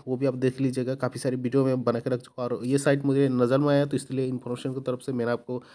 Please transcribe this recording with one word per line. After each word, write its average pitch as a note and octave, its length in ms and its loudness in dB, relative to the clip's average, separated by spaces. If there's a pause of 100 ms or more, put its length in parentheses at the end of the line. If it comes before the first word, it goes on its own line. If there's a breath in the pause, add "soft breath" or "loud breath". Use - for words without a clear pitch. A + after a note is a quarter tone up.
वो B2+ 100 -2
भी C3+ 80 -2
आप C3 100 0
देख B2+ 260 0
लीजिएगा, B2+ 340 -2
काफ़ी C3 240 -4
सारे B2+ 160 -2
वीडियो B2+ 300 2
मैं B2+ 180 0
बना A#2 160 2
के B2+ 100 -6
रख B2 100 0
चुका - 240 -10
हूँ। A#2+ 80 -4
और A#2 140 -4
ये C3+ 120 2
साइट C#3 280 2
मुझे C#3 240 4
नज़र B2 280 4
में D3 100 2
आया C#3+ 180 4
तो C#3+ 120 -2
इसलिए C3 280 -4
इन्फॉर्मेशन B2+ 480 -6
की C3+ 80 -6
तरफ B2+ 200 -4
से C3+ 120 -6
मैंने A#2+ 180 0
आपको B2 300 -4 (140 loud breath)